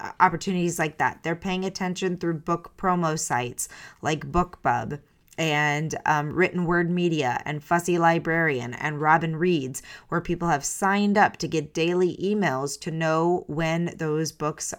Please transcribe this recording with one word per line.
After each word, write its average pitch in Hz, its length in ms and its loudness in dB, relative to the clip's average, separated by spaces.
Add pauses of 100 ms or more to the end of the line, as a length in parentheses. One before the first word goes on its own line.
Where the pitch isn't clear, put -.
(200)
opportunities 175 580 2
like 156 180 -2
that. - 260 -2
They're 165 140 -2
paying 185 300 -4
attention 185 500 -4
through 170 220 -2
book 170 400 -4
promo 175 400 0
sites 123 500 -4 (320)
like 143 320 -4
BookBub 135 680 0 (400)
and, 151 540 0 (100)
um, 147 280 2
Written 175 320 0
Word 170 260 2
Media 160 540 0
and 147 180 -6
Fussy 170 340 2
Librarian 165 800 2
and 147 260 -6
Robin 160 360 4
Reads, 151 480 0 (240)
where 165 120 0
people 170 280 -2
have 147 160 2
signed 202 520 2
up 196 200 6
to 175 100 -4
get 156 260 -2
daily 175 440 2
emails 156 640 -2
to 175 100 -8
know 165 560 2
when 165 520 -2
those 156 340 -2
books - 460 -6